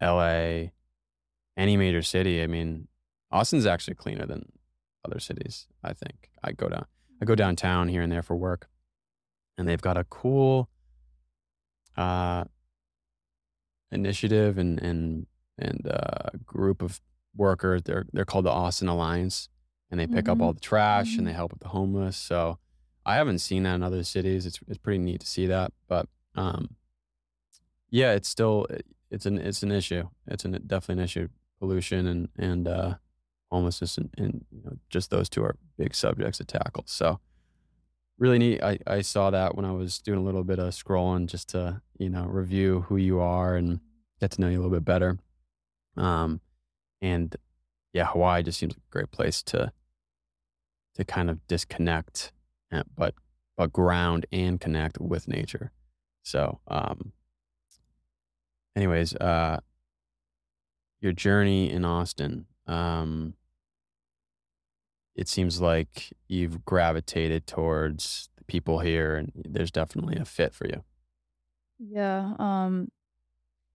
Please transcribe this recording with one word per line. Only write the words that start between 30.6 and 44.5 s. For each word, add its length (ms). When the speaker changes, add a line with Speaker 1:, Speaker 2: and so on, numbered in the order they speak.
Speaker 1:
definitely 360
an 20
issue. 240
Pollution 460
and, 220
and, 280
uh, 280
homelessness 480
and, 180
and, 340
you 140
know, 80
just 220
those 180
two 160
are 100
big 180
subjects 440
to 60
tackle. 420
So 340
really 200
neat. 240
I, 240
I 160
saw 280
that 240
when 100
I 80
was 280
doing 180
a 40
little 200
bit 160
of 140
scrolling 540
just 240
to, 320
you 100
know, 160
review 640
who 80
you 240
are 340
and 240
get 120
to 80
know 80
you 80